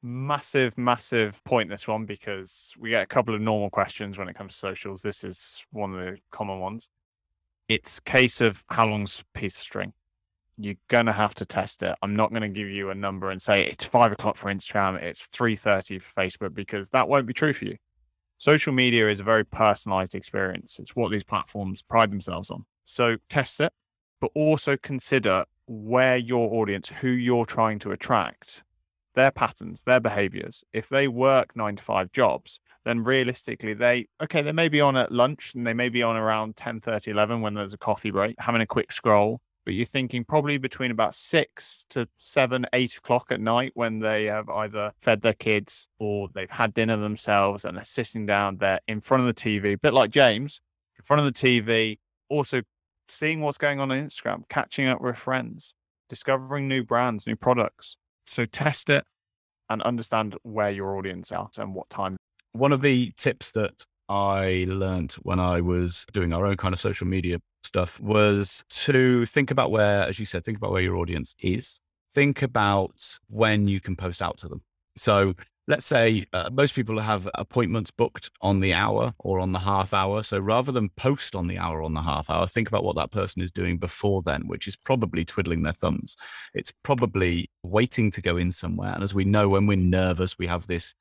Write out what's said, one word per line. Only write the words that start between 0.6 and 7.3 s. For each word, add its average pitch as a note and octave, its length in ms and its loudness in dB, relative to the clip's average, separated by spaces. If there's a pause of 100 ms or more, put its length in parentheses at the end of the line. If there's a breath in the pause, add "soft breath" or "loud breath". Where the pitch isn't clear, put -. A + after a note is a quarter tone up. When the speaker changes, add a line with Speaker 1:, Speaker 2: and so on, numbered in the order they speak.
Speaker 1:
massive A#2+ 640 0
point, A2+ 260 0
this G2+ 200 -10
one, A2 180 -4
because G2 720 -12
we A2+ 120 -8
get A2+ 120 2
a F#2+ 40 -2
couple A2+ 280 0
of G#2 60 -4
normal G#2+ 280 0
questions G2 480 -4
when G2 120 -10
it F2+ 80 -14
comes G2 160 -14
to - 80 -16
socials. F#2+ 420 -10
This G2+ 220 -6
is - 480 -14
one G2+ 200 -8
of F#2 60 -10
the F#2 200 -10 (120)
common G2 300 -8
ones. G2+ 280 -10 (800)